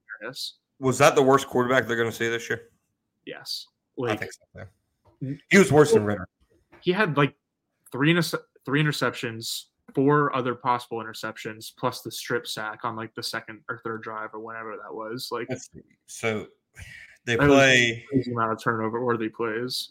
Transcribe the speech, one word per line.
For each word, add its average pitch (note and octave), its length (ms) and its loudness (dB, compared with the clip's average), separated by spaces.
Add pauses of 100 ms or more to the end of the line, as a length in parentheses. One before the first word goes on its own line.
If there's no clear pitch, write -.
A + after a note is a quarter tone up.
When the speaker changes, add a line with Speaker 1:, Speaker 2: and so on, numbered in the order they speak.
(220)
Speaker 1:
Harris. - 360 -12 (220)
Speaker 2:
Was C3 180 0
that D#3 180 6
the D3 80 6
worst C3+ 240 4
quarterback B2 400 2
they're A#2 100 -2
gonna A#2 140 0
see A2+ 180 -2
this A#2 200 -6
year? - 200 -6 (560)
Speaker 1:
Yes. - 420 -12 (300)
Speaker 2:
I C3+ 40 -8
Speaker 1:
Like, A#2 180 -4
Speaker 2:
think - 140 -12
so, - 80 -20 (140)
yeah. G2 80 -16 (580)
Speaker 1:
n- C#3 180 -8 (100)
Speaker 2:
He F#3 80 6
was F#3 140 6
worse D3+ 220 8
than G#2+ 120 6
Ritter. G#2 220 -4 (540)
Speaker 1:
He F3 100 0
had, F3+ 260 2
like, D3 160 2 (580)
three C#3 200 2
interce-, E3+ 240 4 (300)
three C#3+ 180 2
interceptions, A#2+ 800 -2 (320)
four C#3+ 400 4
other B2 180 -2
possible A#2+ 460 -4
interceptions, A2 760 -12
plus B2 260 -6
the A2 100 -12
strip A#2+ 340 -6
sack G#2+ 380 -10
on, A#2 120 -6
like, A2+ 200 -12
the A#2+ 80 -10
second A2 440 -10
or A#2 160 -10
third A2 200 -8
drive A2 300 -10
or A2 60 -12
whenever A2+ 380 -12
that G2+ 160 -16
was. A2 380 -10
Like, A#2+ 180 -8
Speaker 2:
Let's - 240 -12
see. - 80 -20 (240)
So G#2+ 420 -6 (760)
they A#2+ 120 0
Speaker 1:
that C#3 100 4
was C#3 100 8
Speaker 2:
play B2 480 4
Speaker 1:
a - 80 -10
crazy B2 200 0
amount A2+ 180 0
of A2 100 -4
turnover A2+ 420 -2
worthy A2+ 260 -2
plays A#2 600 -6